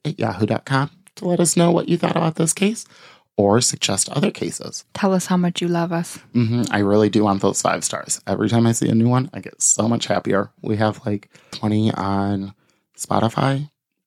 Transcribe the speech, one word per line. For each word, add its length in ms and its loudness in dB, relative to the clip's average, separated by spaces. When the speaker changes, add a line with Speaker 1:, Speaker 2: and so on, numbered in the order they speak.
Speaker 1:
at 140 -8
yahoo 260 -2
dot 200 -2
com 260 -2
to 100 -10
let 140 0
us 180 2
know 140 4
what 180 0
you 80 2
thought 200 -2
about 180 0
this 180 0
case 320 -2
or 260 4
suggest 480 -2
other 200 0
cases. 540 -8
Speaker 2:
Tell 200 0
us 120 0
how 120 0
much 240 0
you 80 -2
love 220 0
us. 280 -6
Speaker 1:
Mm-hmm. 340 2
I 100 0
really 300 4
do 140 2
want 180 2
those 220 0
five 200 0
stars. 440 -6
Every 220 -2
time 180 4
I 60 2
see 160 0
a 60 2
new 140 4
one, 240 0
I 60 -10
get 220 -16
so 260 2
much 180 -2
happier. 460 0
We 140 -2
have, 300 0
like, 240 -6
twenty 420 0
on 600 -2
Spotify. 760 0